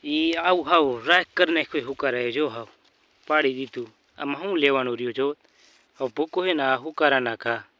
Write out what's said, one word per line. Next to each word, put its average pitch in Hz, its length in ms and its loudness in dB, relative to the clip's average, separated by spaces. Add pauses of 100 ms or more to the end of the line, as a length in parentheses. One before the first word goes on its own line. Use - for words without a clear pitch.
ઈ 156 300 0
આવું 175 360 2
હાવ 165 160 6 (220)
રાખ 180 280 4
કરી 170 180 4
નાખ્યું 147 360 -2
હુકારાએ. 123 420 -2
જો 143 160 0
હાવ 113 200 -10 (600)
પાડી 147 300 2
દીધું. 127 300 -10 (300)
આમાં 143 240 -6
શું 190 160 -2
લેવાનું 131 380 2
રહ્યું? 120 180 -6
જો 135 140 -2 (720)
હવે 135 180 -6
ભૂકો 160 280 -2
છે 185 100 0
ને, 143 80 -2
આ 131 140 2
હુકારાના 131 600 0
ઘા 117 260 -4 (160)